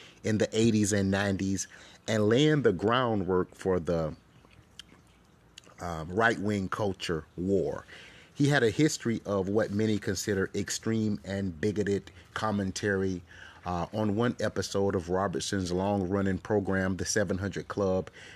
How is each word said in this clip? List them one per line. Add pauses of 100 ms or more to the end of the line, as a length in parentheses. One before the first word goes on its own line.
(240)
in
the
eighties
and
nineties (400)
and
laying
the
groundwork
for
the, (1700)
uh,
right-wing
culture (140)
war. (480)
He
had
a
history
of
what
many
consider
extreme
and
bigoted (240)
commentary. (420)
Uh,
on
one
episode
of
Robertson's
long-running
program,
The
seven
hundred
Club, (260)